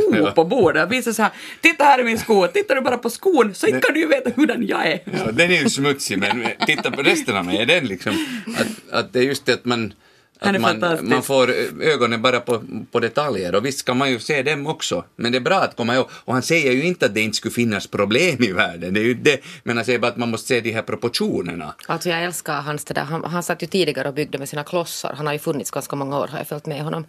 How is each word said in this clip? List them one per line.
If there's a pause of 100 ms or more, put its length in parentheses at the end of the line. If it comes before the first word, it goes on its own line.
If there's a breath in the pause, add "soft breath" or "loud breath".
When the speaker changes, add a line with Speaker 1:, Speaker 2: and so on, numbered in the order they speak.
(160)
Speaker 1:
Ja.
Speaker 2:
på
bordet
och
visar
så
här, (280 loud breath)
titta
här
är
min
sko,
tittar
du
bara
på
skon
så
inte
Speaker 1:
Men
Speaker 2:
kan
du
ju
veta
hurdan
jag
är.
Speaker 1:
Ja,
den
är
ju
smutsig,
men (200)
titta
på
resten
av
mig.
Är
den
liksom, (320)
att,
att
det
är
just
det
att
man, (520 soft breath)
Speaker 2:
Han
är
Speaker 1:
att
man, (100)
Speaker 2:
fantastisk.
Speaker 1:
man
får (320)
ögonen
bara
på, (300)
på
detaljer.
Och
visst
ska
man
ju
se
dem
också. (120)
Men
det
är
bra
att
komma
ihåg.
Och
han
säger
ju
inte
att
det
inte
skulle
finnas
problem
i
världen.
Det
är
ju
det. (220 loud breath)
Men
han
säger
bara
att
man
måste
se
de
här
proportionerna. (140)
Speaker 3:
Alltså,
jag
älskar
hans
det
där.
Han,
han
satt
ju
tidigare
och
byggde
med
sina
klossar.
Han
har
ju
funnits
ganska
många
år,
har
jag
följt
med
honom.